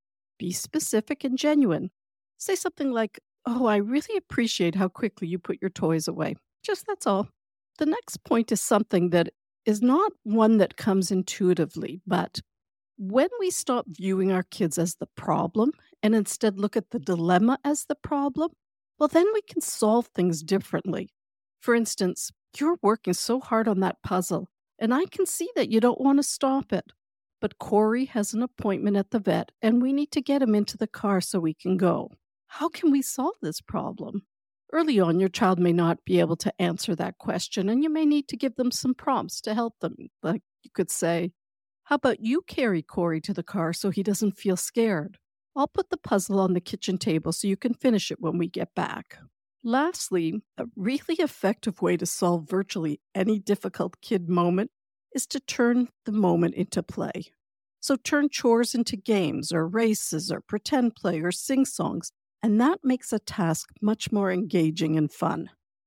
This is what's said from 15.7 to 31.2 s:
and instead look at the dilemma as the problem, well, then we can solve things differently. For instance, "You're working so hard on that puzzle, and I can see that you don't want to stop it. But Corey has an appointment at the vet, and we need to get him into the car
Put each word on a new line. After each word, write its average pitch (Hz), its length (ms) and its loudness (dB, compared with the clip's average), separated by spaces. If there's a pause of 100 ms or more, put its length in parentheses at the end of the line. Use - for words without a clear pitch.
and 214 140 4
instead 202 440 0
look 202 160 -2
at 202 140 -2
the 240 100 -6
dilemma 180 640 2
as 294 220 -2
the 294 100 -4
problem, 285 560 -2 (460)
well, 302 100 2
then 359 260 4
we 427 100 0
can - 180 -8
solve 226 460 0
things 170 340 0
differently. 185 720 -4 (460)
For 240 160 2
instance, - 560 -2 (280)
"You're 330 220 0
working 202 320 2
so 240 260 -2
hard 226 280 0
on 190 140 2
that - 200 -2
puzzle, 180 480 -2 (300)
and 226 140 0
I 330 120 2
can 381 220 -2
see 339 280 -6
that 277 140 0
you 220 100 4
don't 240 220 2
want 277 160 4
to 294 60 4
stop 269 500 -2
it. - 180 -6 (480)
But - 200 -6
Corey 220 460 2
has 214 280 -4
an 220 80 0
appointment 202 560 -2
at 190 140 0
the 226 80 0
vet, 175 320 0 (100)
and 226 180 4
we 254 140 2
need 294 180 -2
to 285 100 0
get 277 200 0
him 220 140 4
into 208 200 0
the 214 120 -2
car 196 340 0